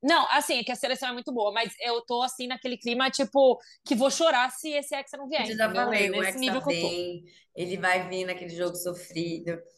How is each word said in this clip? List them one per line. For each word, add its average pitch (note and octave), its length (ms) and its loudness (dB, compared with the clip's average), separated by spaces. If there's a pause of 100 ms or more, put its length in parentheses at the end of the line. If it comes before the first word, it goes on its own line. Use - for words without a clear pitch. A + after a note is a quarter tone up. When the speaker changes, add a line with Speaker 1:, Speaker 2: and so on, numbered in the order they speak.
Speaker 1:
Não, D#4+ 300 4
assim, D4 280 2
é A#3 40 -4
que - 80 -6
a B3 40 -6
seleção B3+ 340 4
é - 20 -4
muito B3 220 -8
boa, G#3 180 0
mas A3+ 300 0
eu A#3 240 0
tô, A#3+ 160 0
assim, B3 260 -4
naquele B3 300 -6
clima, B3 340 0
tipo, C4+ 480 6 (260)
que - 80 0
vou C4 160 4
chorar C4 420 4
se - 200 -10
esse C#4+ 240 -4
Hexa C#4 220 -10
não C#4 100 -12
vier, C#4+ 140 -2
Speaker 2:
Eu A3 160 -4
já A3 80 2
Speaker 1:
entendeu? A#3+ 180 0
Speaker 2:
falei, G#3 260 2
o - 40 -2
Speaker 1:
Nesse G3 160 0
Speaker 2:
Hexa C4 100 -6
Speaker 1:
nível C4 220 0
que F#3 120 -2
eu E3+ 80 -2
tô. E3+ 60 0
Speaker 2:
vem, F3 360 -6 (300)
ele F3+ 240 -6
vai F3+ 300 0
vir F#3 180 -6
naquele F3+ 300 -8
jogo F3 220 -4
sofrido, E3+ 840 -6 (180)